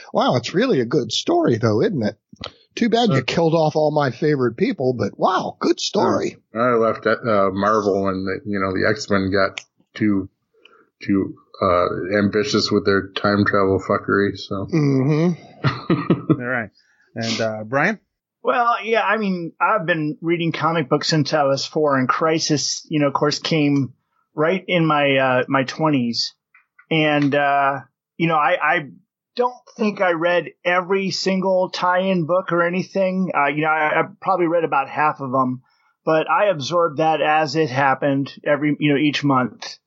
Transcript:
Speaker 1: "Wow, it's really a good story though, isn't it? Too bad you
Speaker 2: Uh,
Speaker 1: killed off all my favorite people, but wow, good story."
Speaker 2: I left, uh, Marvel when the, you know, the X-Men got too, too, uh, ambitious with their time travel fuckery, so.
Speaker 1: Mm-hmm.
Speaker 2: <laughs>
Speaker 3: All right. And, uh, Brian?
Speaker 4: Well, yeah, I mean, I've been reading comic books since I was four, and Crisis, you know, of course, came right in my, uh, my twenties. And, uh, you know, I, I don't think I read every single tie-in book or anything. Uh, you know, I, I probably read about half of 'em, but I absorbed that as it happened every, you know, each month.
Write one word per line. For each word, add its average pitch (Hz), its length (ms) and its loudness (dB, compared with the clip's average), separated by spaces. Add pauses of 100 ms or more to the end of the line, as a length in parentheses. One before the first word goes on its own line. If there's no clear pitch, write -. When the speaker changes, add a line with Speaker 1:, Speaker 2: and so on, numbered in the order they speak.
(140)
Speaker 1:
"Wow, 220 220 2
it's 113 180 -4
really 202 280 2
a 110 40 0
good 120 260 -2
story 330 460 0
though, 110 240 2
isn't 175 220 -2
it? 104 140 -4 (580)
Too 233 120 0
bad 226 220 2
you 147 80 2
Speaker 2:
Uh, 123 80 0
Speaker 1:
killed 165 300 0
off 156 200 2
all 151 160 2
my 147 200 0
favorite 131 440 0
people, 165 380 0
but 101 240 -4
wow, 359 420 -2
good - 200 0
story." - 580 -2 (160)
Speaker 2:
I 120 220 2
left, 113 320 0
uh, 107 440 2
Marvel 98 520 2
when 95 220 -2
the, 95 200 -6
you 101 140 -4
know, 95 120 -2
the 95 160 0
X-Men 98 440 0
got 95 280 0 (360)
too, 98 340 0 (720)
too, 98 320 0 (280)
uh, 90 260 2 (300)
ambitious 101 540 0
with 101 140 2
their 98 240 0
time 101 340 0
travel 95 360 2
fuckery, 101 580 0
so. 98 340 -8
Speaker 1:
Mm-hmm. 151 1600 0
Speaker 2:
<laughs> 127 100 0
Speaker 3:
All 120 60 -8
right. 120 220 -4 (460)
And, 113 260 -4
uh, 110 240 -4
Brian? 151 340 0 (440)
Speaker 4:
Well, 240 400 2
yeah, 220 200 2
I 202 140 0
mean, 185 420 -2
I've 185 260 0
been 156 360 -2
reading 165 320 0
comic 160 360 -2
books 147 200 0
since 160 240 0
I 147 100 2
was 135 220 0
four, 147 320 0
and 127 100 0
Crisis, 160 840 0
you 151 100 0
know, 143 80 2
of 139 60 -2
course, 147 260 0
came 143 540 0 (400)
right 160 340 0
in 170 180 2
my, 147 320 2
uh, 127 320 2
my 135 140 2
twenties. 127 720 -2 (560)
And, 147 460 2
uh, 139 440 2 (360)
you 165 120 -2
know, 160 100 2
I, 165 240 2
I 151 280 0 (460)
don't 247 180 -2 (240)
think 208 240 -2
I 180 120 2
read 170 360 0 (160)
every 180 460 0
single 190 580 0
tie-in 185 560 0
book 180 260 0
or 170 120 2
anything. 185 760 -2
Uh, 143 100 2
you 151 140 -2
know, 156 80 0
I, 156 320 0
I - 20 2 (180)
probably 180 260 0
read 165 180 0
about 139 240 -2
half 151 320 -2
of 131 120 -6
'em, 127 280 0 (440)
but 156 240 2
I 190 200 2
absorbed 160 480 0
that 156 240 2
as 151 340 0
it 160 140 0
happened 135 640 0 (120)
every, 147 340 0
you 147 140 2
know, 135 60 2
each 147 240 0
month. 127 640 -2